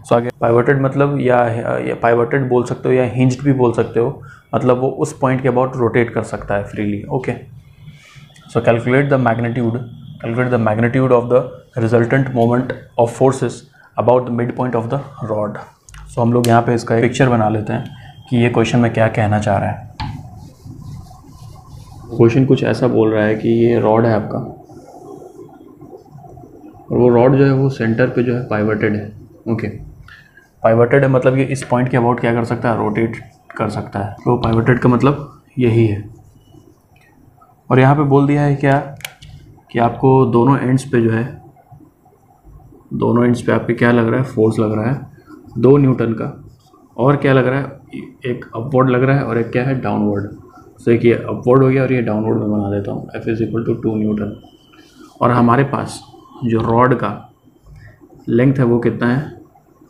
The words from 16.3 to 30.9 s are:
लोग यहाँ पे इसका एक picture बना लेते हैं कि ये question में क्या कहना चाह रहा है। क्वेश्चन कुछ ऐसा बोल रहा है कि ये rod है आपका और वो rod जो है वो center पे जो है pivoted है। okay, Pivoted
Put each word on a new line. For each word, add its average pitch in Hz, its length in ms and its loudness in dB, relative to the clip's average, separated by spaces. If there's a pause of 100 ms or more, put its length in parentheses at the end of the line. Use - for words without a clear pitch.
लोग 120 140 2
यहाँ 117 140 4
पे 117 140 0
इसका 117 200 -2
एक 117 80 2
picture 127 260 2
बना 113 200 2
लेते 110 240 -4
हैं - 560 -12
कि 123 80 0
ये 120 120 2
question 120 300 0
में 117 140 2
क्या 113 140 2 (100)
कहना 107 220 0
चाह 104 180 0
रहा 104 120 -2
है। - 260 -12 (2000)
क्वेश्चन 120 380 4
कुछ 135 180 2
ऐसा 117 240 -2
बोल 110 260 2
रहा 107 120 0
है 110 100 0
कि 110 140 -4
ये 117 300 2
rod 113 260 2
है 113 100 2
आपका 104 240 -4 (2500)
और 120 120 -4
वो 120 120 6
rod 120 280 6
जो 139 80 6
है 139 80 4
वो 135 160 2
center 120 400 0
पे 123 140 0
जो 123 120 -2
है 123 120 -6
pivoted 107 480 0
है। - 200 -8 (320)
okay, 110 200 -4 (960)
Pivoted 139 400 4